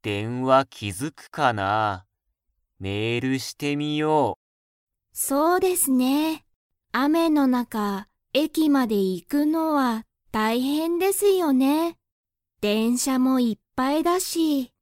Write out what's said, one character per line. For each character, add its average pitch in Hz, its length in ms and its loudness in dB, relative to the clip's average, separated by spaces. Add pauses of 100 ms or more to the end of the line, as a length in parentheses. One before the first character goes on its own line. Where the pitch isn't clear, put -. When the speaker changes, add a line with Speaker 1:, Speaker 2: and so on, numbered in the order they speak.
Speaker 1:
電 110 420 -4
話 131 220 4
気 - 240 -10
づ 117 240 -8
く - 160 -20
か 131 240 0
な。 101 520 -2 (760)
メ 104 380 -4
ー - 20 -4
ル 131 180 -2
し - 140 -10
て 147 240 -4
み 151 200 -4
よ 151 400 0
う。 - 800 -20
Speaker 2:
そ 320 400 0
う - 40 0
で 370 160 0
す - 140 -2
ね。 277 520 0 (480)
雨 311 380 2
の 285 180 2
中、 214 640 -2 (240)
駅 311 360 0
ま 269 160 4
で 214 100 -2
行 185 300 -2
く 285 200 0
の 320 280 0
は 240 320 0 (280)
大 220 260 0
変 311 400 -2
で 381 140 0
す 403 140 0
よ 359 260 2
ね。 294 420 2 (640)
電 220 380 0
車 262 200 0
も 262 220 2
い 233 140 0
っ - 60 -8 (180)
ぱ 269 160 0
い 311 100 0
だ 349 160 2
し。 302 640 -2